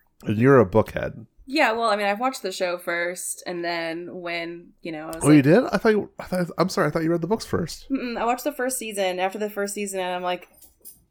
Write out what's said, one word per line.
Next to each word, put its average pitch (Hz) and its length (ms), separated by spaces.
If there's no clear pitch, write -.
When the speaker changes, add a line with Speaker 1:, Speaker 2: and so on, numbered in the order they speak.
Speaker 1:
And 104 140
you're 127 240
a 101 40
bookhead. - 600
Speaker 2:
Yeah, 262 260
well, 233 180
I 202 40
mean, 208 120
I've 208 120
watched 262 220
the 190 100
show 180 280
first, 175 680
and 175 180
then 170 580
when, 170 480
you 170 100
know, 160 180
I - 60
was - 80
Speaker 1:
Oh, 139 60
you 151 60
Speaker 2:
like 139 80
Speaker 1:
did? 175 220
I - 120
thought 226 120
you, 214 280
I - 60
thought, 180 240
I'm 180 120
sorry, 170 180
I - 20
thought 165 140
you 165 80
read 170 100
the 165 60
books 208 180
first. - 420
Speaker 2:
Mm-mm, 247 300
I 202 80
watched 247 200
the 294 60
first 254 280
season. 202 400
After 190 180
the 214 140
first 202 240
season, 196 240
and 180 160
I'm 180 80
like, 180 240